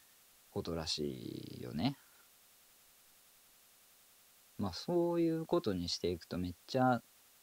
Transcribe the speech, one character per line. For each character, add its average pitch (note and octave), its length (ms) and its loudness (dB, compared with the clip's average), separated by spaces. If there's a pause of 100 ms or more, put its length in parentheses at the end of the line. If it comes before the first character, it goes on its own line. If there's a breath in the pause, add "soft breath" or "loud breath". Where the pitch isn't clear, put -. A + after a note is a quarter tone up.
(520 loud breath)
こ G2+ 120 -4
と E2+ 100 -4
ら E2 140 -2
し - 720 -4
い - 20 -10
よ B1 120 -8
ね。 A#2+ 240 0 (2500 loud breath)
ま G2+ 120 -2
あ、 F#2 40 -10
そ E3+ 420 2
う E3+ 60 4
い E3 100 4
う D#3+ 140 -2
こ E3+ 140 2
と G#2+ 140 0
に F2 160 -2
し - 80 -4
て E2+ 140 0
い F2+ 60 -2
く - 60 -12
と - 140 -6
め F2+ 140 -2
っ - 20 -6 (120)
ち - 140 0
ゃ B2+ 240 4 (400)